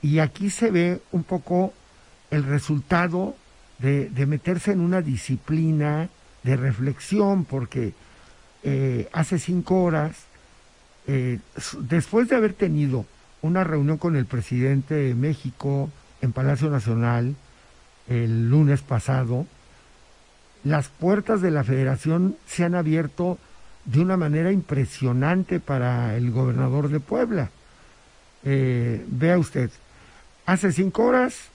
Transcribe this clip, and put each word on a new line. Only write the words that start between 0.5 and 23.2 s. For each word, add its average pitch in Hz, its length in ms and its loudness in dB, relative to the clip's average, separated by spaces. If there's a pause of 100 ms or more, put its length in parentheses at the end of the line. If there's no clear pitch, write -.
se 226 200 0
ve 175 300 2 (100)
un 175 120 -2
poco 185 500 -2 (580)
el 147 140 0
resultado 165 880 0 (440)
de, 139 320 0
de 135 160 0
meterse 170 460 -2
en 190 80 2
una 180 200 2
disciplina 151 1080 0 (340)
de 127 140 2
reflexión, 139 880 0
porque, 120 500 -6 (680)
eh, 135 500 -2
hace 165 260 -2
cinco 180 440 0
horas, 160 340 0 (920)
eh, 127 320 -2 (180)
s-, - 240 -12
después 170 480 0
de 262 80 2
haber 214 160 2
tenido 147 540 -2 (340)
una 180 240 0
reunión 156 320 0
con 165 200 0
el 127 100 0
presidente 131 680 0
de 139 200 0
México 139 760 -2 (300)
en 120 120 0
Palacio 139 360 0
Nacional 120 680 0 (720)
el 117 420 0
lunes 139 320 4
pasado, 127 640 -2 (1160)
las 147 260 0
puertas 202 540 0
de 180 80 2
la 151 120 0
Federación 135 720 0 (100)
se - 180 -2
han 170 100 0
abierto 165 640 -2 (460)